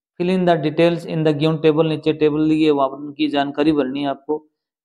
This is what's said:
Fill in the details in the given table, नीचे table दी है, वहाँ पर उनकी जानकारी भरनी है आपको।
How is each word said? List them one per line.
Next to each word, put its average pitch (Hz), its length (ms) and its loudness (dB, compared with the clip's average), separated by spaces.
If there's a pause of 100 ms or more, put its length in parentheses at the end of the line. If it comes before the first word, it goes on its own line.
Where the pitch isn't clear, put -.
(200)
Fill 180 180 0
in 180 100 0
the 165 160 2
details 165 420 0
in 160 200 -2
the 147 160 0
given 160 200 0
table, 160 260 2
नीचे 151 240 -2
table 151 360 0
दी 156 160 2
है, 156 60 4
वहाँ 139 180 2
पर 135 80 -12
उनकी 147 320 -4
जानकारी 143 440 0
भरनी 139 300 -2
है 143 60 -2
आपको। 151 420 -6 (340)